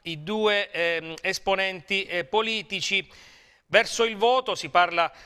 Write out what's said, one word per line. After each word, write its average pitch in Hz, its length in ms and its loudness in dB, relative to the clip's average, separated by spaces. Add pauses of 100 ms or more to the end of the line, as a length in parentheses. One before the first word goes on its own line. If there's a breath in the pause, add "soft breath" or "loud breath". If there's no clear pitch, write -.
i 160 200 -10
due, 208 500 0
ehm, 165 500 -2
esponenti, 190 800 -2
eh, 175 220 -4
politici. 196 800 -2 (600 loud breath)
Verso 220 360 2
il 226 140 -2
voto 240 360 2
si 170 140 -6
parla 170 420 2 (160 loud breath)